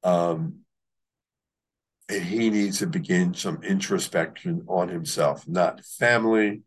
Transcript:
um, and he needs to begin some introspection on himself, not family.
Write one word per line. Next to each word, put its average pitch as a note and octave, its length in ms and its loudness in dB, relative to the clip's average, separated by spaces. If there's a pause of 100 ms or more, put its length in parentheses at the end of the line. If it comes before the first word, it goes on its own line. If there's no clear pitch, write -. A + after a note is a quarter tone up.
um, E2+ 560 0 (1500)
and G2 140 -4
he A2 260 0
needs G2+ 300 0
to G2 80 -2
begin F2+ 460 0
some E2 300 -6
introspection F2 1040 -2
on F2+ 200 0
himself, D#2+ 600 -2
not E2+ 360 0
family. A2 840 2